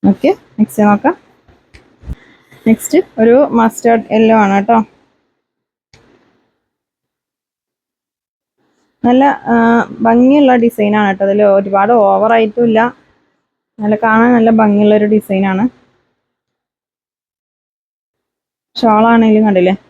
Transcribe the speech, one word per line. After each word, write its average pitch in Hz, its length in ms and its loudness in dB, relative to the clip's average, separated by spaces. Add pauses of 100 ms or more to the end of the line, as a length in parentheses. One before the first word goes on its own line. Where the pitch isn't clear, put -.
(100)
ഓക്കെ, 262 200 -2 (280)
നെക്സ്റ്റ് 214 300 -2
നോക്കാം. 208 260 -2 (1500)
നെക്സ്റ്റ് 226 320 -2 (240)
ഒരു 233 160 2 (200)
മസ്റ്റാർഡ് 226 560 -2
യെല്ലോ 220 300 2
ആണ് 196 140 0 (100)
ട്ടോ. 233 100 2 (4000)
നല്ല, 254 180 2 (280)
ആ, 233 40 0 (500)
ഭംഗിയുള്ള 254 460 2 (100)
ഡിസൈൻ 214 380 -2
ആണ് 202 180 0
ട്ടോ. 196 80 -2
അതിൽ 202 160 0 (160)
ഒരുപാട് 196 340 0 (140)
ഓവർ 196 300 0
ആയിട്ടും 226 320 -2
ഇല്ല. 220 120 0 (1000)
നല്ല 214 120 -2 (100)
കാണാൻ 226 320 2
നല്ല 226 140 2 (100)
ഭംഗിയുള്ള 208 400 2
ഒരു 214 140 -2
ഡിസൈൻ 196 380 -2
ആണ്. 196 120 -4 (3250)
ഷാൾ 220 320 2
ആണെങ്കിലും 220 360 2
കണ്ടില്ലേ 185 260 0 (160)